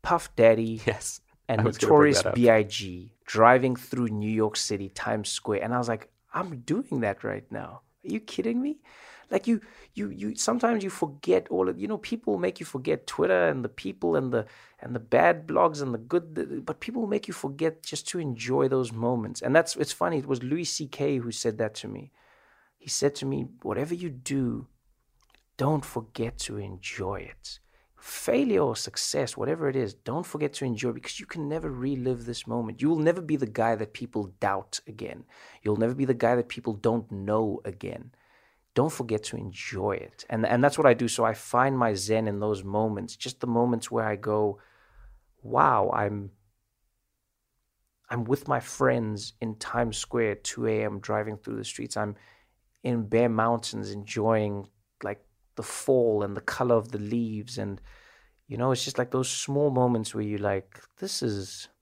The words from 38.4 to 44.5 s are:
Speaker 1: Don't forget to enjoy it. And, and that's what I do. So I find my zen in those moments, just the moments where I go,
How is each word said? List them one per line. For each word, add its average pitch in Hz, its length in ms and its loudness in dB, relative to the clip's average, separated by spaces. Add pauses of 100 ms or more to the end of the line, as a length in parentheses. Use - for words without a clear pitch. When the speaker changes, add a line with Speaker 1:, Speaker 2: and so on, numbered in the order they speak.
Speaker 1:
Don't 147 180 2
forget 113 320 -4
to - 140 -8
enjoy 98 580 -4
it. - 320 -12
And, 113 180 0
and 120 160 4
that's 143 160 4
what 151 80 6
I 127 80 12
do. 120 140 0
So 117 160 0
I 113 80 2
find 131 440 2
my 117 180 2
zen 107 340 0
in 101 100 -2
those 104 240 -2
moments, 101 540 -2
just - 240 -10
the 131 60 -2
moments 120 440 0
where 117 140 0
I 107 100 0
go, 107 460 0 (840)